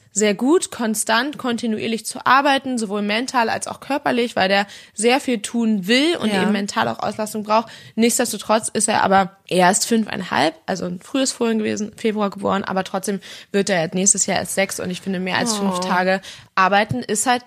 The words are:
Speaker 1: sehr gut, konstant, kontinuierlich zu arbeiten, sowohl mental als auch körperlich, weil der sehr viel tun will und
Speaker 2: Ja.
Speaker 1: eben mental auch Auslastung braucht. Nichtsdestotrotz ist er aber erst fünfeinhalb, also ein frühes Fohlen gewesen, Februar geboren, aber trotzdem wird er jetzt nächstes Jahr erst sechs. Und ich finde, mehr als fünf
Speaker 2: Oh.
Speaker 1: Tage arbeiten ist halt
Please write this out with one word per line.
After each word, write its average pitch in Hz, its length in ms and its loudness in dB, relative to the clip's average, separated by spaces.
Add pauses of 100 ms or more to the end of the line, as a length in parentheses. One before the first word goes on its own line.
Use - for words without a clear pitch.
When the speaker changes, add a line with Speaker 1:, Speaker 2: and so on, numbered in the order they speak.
(120)
Speaker 1:
sehr 208 220 2
gut, 285 380 2
konstant, 233 680 -2
kontinuierlich 226 680 -4
zu - 200 -8
arbeiten, 269 520 2
sowohl 208 240 -4
mental 226 480 -2
als - 180 -4
auch - 120 -10
körperlich, 247 560 -2
weil 190 140 2
der 196 160 2 (280)
sehr 240 280 2
viel 240 200 -2
tun 220 460 0
will 285 300 4
und 220 160 0
Speaker 2:
Ja. 190 80 2
Speaker 1:
eben 202 100 2
mental 202 380 0
auch 113 100 -6
Auslastung 214 440 -4
braucht. 214 260 0 (260)
Nichtsdestotrotz 226 720 0
ist 208 220 0
er - 140 2
aber 190 340 4 (100)
erst 180 400 4
fünfeinhalb, 226 680 0 (100)
also 185 200 -4
ein 180 140 -8
frühes 269 320 -2
Fohlen 226 280 0
gewesen, 214 360 -4
Februar 214 360 0
geboren, 196 340 -2
aber 190 180 -2
trotzdem 196 380 -4 (320)
wird 202 160 2
er 185 140 2
jetzt 175 100 -4
nächstes 185 320 0
Jahr 185 140 0
erst - 160 -6
sechs. 196 260 -2
Und - 80 -4
ich 180 120 -8
finde, 190 180 -6
mehr 185 180 -2
als 233 180 0
fünf 196 220 -2
Speaker 2:
Oh. 180 40 -2
Speaker 1:
Tage 185 380 0 (360)
arbeiten 202 480 2
ist - 240 -2
halt 247 200 0